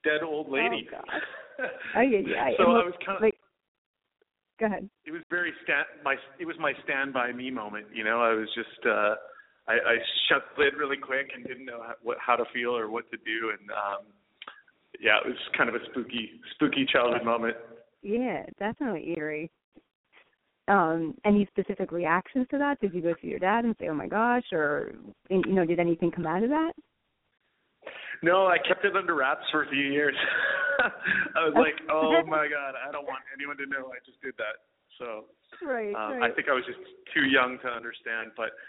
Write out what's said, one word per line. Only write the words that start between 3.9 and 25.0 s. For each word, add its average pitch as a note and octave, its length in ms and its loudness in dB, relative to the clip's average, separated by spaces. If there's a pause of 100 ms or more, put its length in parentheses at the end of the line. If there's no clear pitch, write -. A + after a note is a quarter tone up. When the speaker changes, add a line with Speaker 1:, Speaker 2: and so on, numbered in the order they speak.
Speaker 2:
go A3+ 60 2
ahead. G3 220 -2 (160)
Speaker 1:
It D3+ 80 -12
was E3 160 -8
very F3 240 -2 (120)
sta-, D3+ 280 0 (120)
my, C3+ 120 0 (220)
it F3 80 -8
was E3 120 -8
my D3+ 140 0 (120)
Stand C#3 280 -2
By B2 200 0
Me B2+ 180 -8
moment, G#2+ 420 -8
you A2+ 120 -6
know. A#2 160 2
I A#2 120 6
was A2 220 0
just, - 320 -8
uh, G#2+ 280 4 (520)
I, A2 60 -2
I A#2 240 2 (320)
shut C#3 140 4 (140)
the D3 80 4
lid C#3 100 4
really C#3 220 -2
quick C3+ 380 -4
and B2 120 -14
didn't C3 180 -12
know A#2+ 180 -12
how, A2+ 200 -12
what, A#2 180 -4
how A#2+ 160 4
to A#2 160 2
feel A#2+ 240 -2
or A2 140 -4
what A#2 200 -6
to A#2 80 -8
do, A2 400 -4
and, G2+ 120 -16
um, G2+ 340 -4 (960)
yeah, G#2+ 240 4
it - 20 -6
was B2+ 100 -4 (200)
kind C3 120 2
of A2+ 60 -2
a A#2+ 160 -6
spooky, A2+ 420 -6 (220)
spooky C#3 360 2
childhood A#2+ 340 2
moment. A#2 320 0 (460)
Speaker 2:
Yeah, G#3 420 -2 (140)
definitely G#3 580 -4
eerie. D3+ 340 -6 (1200)
Um, E3 460 4 (100)
any G#3 280 6
specific F#3+ 400 -2
reactions F3 580 0
to C#4 80 0
that? C#4+ 220 0
Did G3 140 -2
you F3 80 -4
go E3+ 120 2
to - 120 -10
your - 120 -4
dad G#3 260 2
and A3+ 140 2
say, - 100 -6
"Oh D#3 60 -2
my C#3+ 120 -4
gosh," A#3+ 460 2
or, D3 400 0 (360)